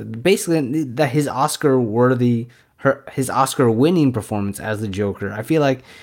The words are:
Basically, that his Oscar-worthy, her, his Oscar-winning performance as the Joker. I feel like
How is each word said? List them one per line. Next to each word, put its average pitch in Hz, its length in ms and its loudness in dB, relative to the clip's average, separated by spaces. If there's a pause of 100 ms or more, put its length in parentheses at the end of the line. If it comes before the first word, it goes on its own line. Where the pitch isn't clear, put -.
Basically, 151 800 0
that 127 260 -2
his 147 180 0
Oscar-worthy, 123 1200 0 (280)
her, - 360 0
his 127 160 -4
Oscar-winning 131 840 2
performance 101 440 -4
as 107 220 -6
the 110 80 -6
Joker. 98 420 -4
I 110 120 -8
feel 160 180 0
like 135 220 0 (200)